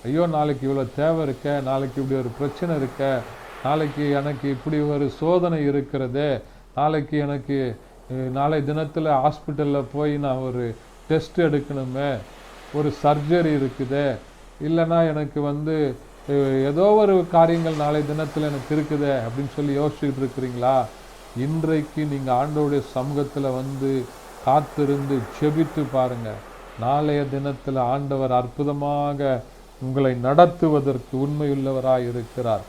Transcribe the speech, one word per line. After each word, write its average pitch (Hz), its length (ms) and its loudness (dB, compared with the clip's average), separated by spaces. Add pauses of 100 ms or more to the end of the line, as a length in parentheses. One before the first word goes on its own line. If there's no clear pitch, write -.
"ஐயோ, 151 220 2
நாளைக்கு 151 420 0
இவ்வளோ 135 180 0 (100)
தேவை 160 260 2
இருக்க, 143 420 -2
நாளைக்கு 135 380 -2
இப்படி 131 180 0
ஒரு 123 80 -4 (100)
பிரச்சனை 151 380 -2
இருக்க, 135 440 0 (440)
நாளைக்கு 147 460 0
எனக்கு 143 400 0
இப்படி 151 280 -2
ஒரு 147 320 2
சோதனை 170 560 2
இருக்கிறதே, 139 760 0 (340)
நாளைக்கு 151 440 0
எனக்கு, 139 580 -2 (360)
அஹ், 131 180 -4
நாளை 147 320 0
தினத்துல 151 580 0
ஹாஸ்பிட்டல்ல 143 720 0
போய் 147 240 0
நான் 143 200 -2
ஒரு 123 400 -4 (320)
டெஸ்ட் 160 320 0
எடுக்கணுமே, 139 760 0 (580)
ஒரு 147 280 0
சர்ஜரி 151 560 4
இருக்குதே, 135 580 -2 (480)
இல்லைன்னா 165 440 2
எனக்கு 151 320 -4
வந்து, 147 560 0 (340)
அஹ், 135 340 2
ஏதோ 147 180 2
ஒரு 202 480 6
காரியங்கள் 165 440 4
நாளை 151 260 2
தினத்துல 151 360 -2
எனக்கு 151 400 -2
இருக்குதே" 147 400 0
அப்படின்னு 123 400 -4
சொல்லி 143 220 0
யோசிச்சுட்டு 143 460 0
இருக்கிறீங்களா? 127 600 0 (520)
இன்றைக்கு 156 680 0
நீங்க 139 280 -2
ஆண்டவருடைய 143 500 2 (120)
சமூகத்துல 139 460 -2
வந்து 135 640 -2 (400)
காத்திருந்து 143 720 2 (220)
ஜெபித்து 151 520 0
பாருங்க. 123 380 0 (500)
நாளைய 143 520 2
தினத்துல 139 460 -4
ஆண்டவர் 135 540 0
அற்புதமாக 143 1120 0 (380)
உங்களை 131 340 2
நடத்துவதற்கு 143 1000 4
உண்மையுள்ளவராய் 135 920 0
இருக்கிறார். 117 600 -2